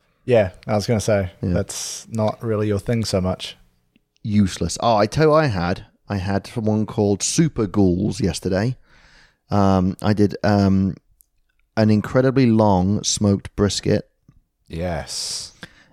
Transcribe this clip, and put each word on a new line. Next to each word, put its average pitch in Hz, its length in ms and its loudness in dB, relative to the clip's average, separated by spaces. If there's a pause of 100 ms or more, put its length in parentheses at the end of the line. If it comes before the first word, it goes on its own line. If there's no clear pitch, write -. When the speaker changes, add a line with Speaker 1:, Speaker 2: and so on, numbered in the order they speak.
(260)
Speaker 1:
Yeah, 110 240 4 (160)
I 110 80 -2
was 104 120 -2
gonna 117 140 0
say, 98 300 0 (100)
Speaker 2:
Yeah. 95 140 -2
Speaker 1:
that's - 560 -6
not 110 320 -4
really 107 260 -2
your 101 100 0
thing 113 260 -2
so 101 180 -2
much. - 340 -6 (680)
Speaker 2:
Useless. 101 580 0
Oh, 117 160 2
I 104 100 4
tell 151 180 0
you 156 60 6
what 156 140 4
I - 20 0
had. 92 400 -2 (240)
I 104 80 -2
had 98 300 -4
one 107 380 -2
called 101 360 0
Super - 440 0
Ghouls 95 540 2
yesterday. 95 560 -2 (720)
Um, 95 540 2
I 107 100 2
did, 101 320 0
um, 98 520 2 (800)
an 110 120 2
incredibly 127 580 2
long 104 580 2
smoked - 520 0
brisket. 101 540 0 (560)
Speaker 1:
Yes. - 840 -8 (400)